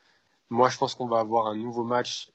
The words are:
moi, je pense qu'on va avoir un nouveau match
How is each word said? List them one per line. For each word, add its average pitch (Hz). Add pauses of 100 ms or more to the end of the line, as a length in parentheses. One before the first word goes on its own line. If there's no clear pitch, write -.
(480)
moi, 123
je 123
pense 131
qu'on 123
va 117
avoir 110
un 107
nouveau 117
match 120